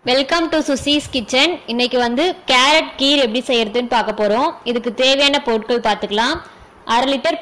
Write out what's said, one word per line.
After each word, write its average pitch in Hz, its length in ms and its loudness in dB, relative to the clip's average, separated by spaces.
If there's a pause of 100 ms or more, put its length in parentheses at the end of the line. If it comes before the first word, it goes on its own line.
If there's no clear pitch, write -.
Welcome 277 440 2
to 320 140 2
Susie's 285 460 0
Kitchen. 262 360 0 (240)
இன்னைக்கு 247 320 0
வந்து 247 200 0 (260)
carrot 277 480 4
கீர் 277 240 2
எப்படி 233 240 0
செய்யறதுன்னு 233 480 -2
பார்க்க 214 240 0
போறோம். 214 320 2 (200)
இதுக்கு 240 200 -2 (100)
தேவையான 277 360 4 (100)
பொருட்கள் 226 400 0
பார்த்துக்கலாம். 214 500 -2 (580)
அரை 254 180 2
liter 320 300 -2